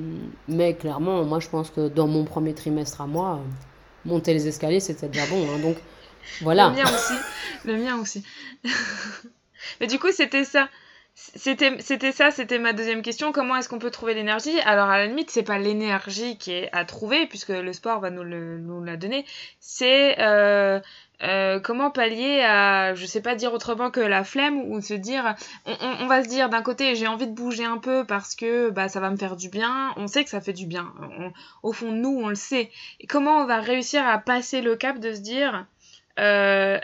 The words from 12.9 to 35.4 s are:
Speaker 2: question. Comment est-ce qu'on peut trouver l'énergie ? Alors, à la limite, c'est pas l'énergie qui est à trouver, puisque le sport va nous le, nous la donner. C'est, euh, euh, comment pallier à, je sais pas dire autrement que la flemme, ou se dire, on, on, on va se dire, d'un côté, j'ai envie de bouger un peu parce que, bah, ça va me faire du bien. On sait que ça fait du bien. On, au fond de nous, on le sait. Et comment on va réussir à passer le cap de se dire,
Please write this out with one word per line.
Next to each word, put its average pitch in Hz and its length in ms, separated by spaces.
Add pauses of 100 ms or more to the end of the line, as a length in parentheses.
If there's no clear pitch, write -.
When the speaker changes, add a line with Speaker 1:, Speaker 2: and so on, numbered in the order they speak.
Speaker 2:
question. 240 300
Comment 262 240
est-ce 254 120
qu'on 233 120
peut 240 100
trouver 226 240
l'énergie ? 220 480
Alors, 202 260
à 196 100
la 202 100
limite, 277 240
c'est 226 120
pas 202 140
l'énergie 208 800
qui 190 140
est 180 220
à 175 120
trouver, 226 400
puisque - 240
le 185 240
sport 226 260
va 190 120
nous 180 120
le, 170 360
nous 175 240
la 170 140
donner. 240 280 (340)
C'est, 269 600
euh, 202 600 (440)
euh, 190 360
comment 247 300
pallier 262 520
à, 202 520
je 185 120
sais 202 160
pas 240 120
dire 233 180
autrement 233 380
que 247 100
la 202 240
flemme, 285 380 (100)
ou 214 80
se 202 140
dire, 220 420 (300)
on, 220 80
on, 254 320
on - 20
va 262 160
se 226 60
dire, 254 200
d'un 226 120
côté, 254 340
j'ai 220 120
envie 226 200
de 220 80
bouger 233 300
un 233 140
peu 254 260
parce 202 300
que, 233 340
bah, 190 200
ça 190 100
va 190 100
me 196 80
faire 190 180
du 180 140
bien. 247 480
On 202 80
sait 285 180
que 285 60
ça 208 100
fait 190 140
du 180 140
bien. 175 200 (320)
On, 180 120 (360)
au 226 60
fond 226 180
de 220 60
nous, 262 260
on 214 60
le 202 60
sait. 233 340 (300)
Et - 80
comment 294 300
on 294 80
va 240 140
réussir 254 480
à 220 120
passer 247 420
le 233 140
cap 262 240
de 220 140
se 208 60
dire, 220 460 (540)